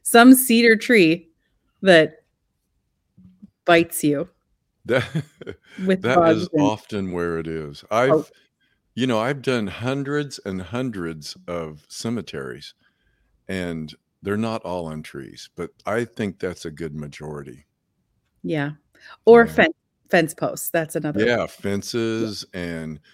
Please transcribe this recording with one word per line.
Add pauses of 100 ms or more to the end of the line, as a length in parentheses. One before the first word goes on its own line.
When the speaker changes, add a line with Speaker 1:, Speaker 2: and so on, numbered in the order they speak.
Speaker 1:
some
cedar
tree (500)
that (1500)
bites
you (560)
Speaker 2:
That, (420)
<laughs>
Speaker 1:
with
Speaker 2:
that
Speaker 1:
bugs
Speaker 2:
is
Speaker 1:
and
Speaker 2:
often
where
it
is.
I've,
Speaker 1:
Oh. (680)
Speaker 2:
you
know,
I've
done
hundreds
and
hundreds (100)
of
cemeteries, (760)
and (280)
they're
not
all
in
trees,
but (160)
I
think
that's
a
good
majority. (760)
Speaker 1:
Yeah. (520)
Or
Speaker 2:
Yeah.
Speaker 1:
fen-, (360)
fence
posts.
That's
another
Speaker 2:
Yeah,
Speaker 1:
one.
Speaker 2:
fences
Speaker 1:
Yeah.
Speaker 2:
and (140)